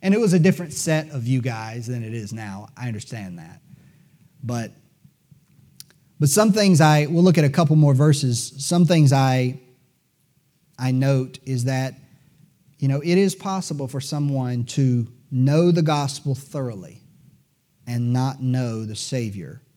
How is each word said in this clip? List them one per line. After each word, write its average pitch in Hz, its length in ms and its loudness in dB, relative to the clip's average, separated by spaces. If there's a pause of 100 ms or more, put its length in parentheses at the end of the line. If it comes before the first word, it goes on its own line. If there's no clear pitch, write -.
And 190 120 2
it 214 60 2
was 214 140 4
a 185 60 6
different 175 340 2
set 156 380 -4
of 123 160 -6
you 127 140 0
guys 113 460 -8
than 123 160 -6
it 110 100 -8
is 110 200 -10
now. 104 420 -12
I 123 120 -8
understand 104 500 -10
that. 80 240 -20 (800)
But, 117 280 -6 (1500)
but 147 100 2
some 208 240 2
things 196 280 4
I, 151 240 4
we'll 170 180 2
look 180 140 6
at 160 60 4
a 143 60 4
couple 156 260 2
more 147 180 6
verses. 139 640 2
Some 175 280 2
things 151 280 6
I, 131 460 0 (1200)
I 131 120 -2
note 131 540 0
is 127 200 -4
that, 131 280 -4 (840)
you 139 80 -2
know, 139 140 0
it 170 160 0
is 190 180 2
possible 175 520 -6
for 131 140 -8
someone 131 640 -4
to 123 420 0 (220)
know 143 420 4
the 165 120 2
gospel 143 500 -2
thoroughly 120 720 -10 (840)
and 120 260 -2
not 131 300 -2
know 123 440 -2
the 107 100 -10
Savior 104 680 -8 (160)